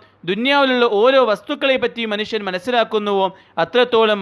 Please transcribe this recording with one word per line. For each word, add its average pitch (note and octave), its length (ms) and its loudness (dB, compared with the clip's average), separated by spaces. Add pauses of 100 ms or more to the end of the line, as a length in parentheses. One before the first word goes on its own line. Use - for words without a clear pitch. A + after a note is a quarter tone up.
(300)
ദുനിയാവിലുള്ള B3+ 560 0 (160)
ഓരോ C4 180 4 (100)
വസ്തുക്കളെ C4+ 540 -2
പറ്റി A#3 200 -6 (100)
മനുഷ്യൻ G#3 340 -6
മനസ്സിലാക്കുന്നുവോ G#3 800 -2 (340)
അത്രത്തോളം A3+ 600 2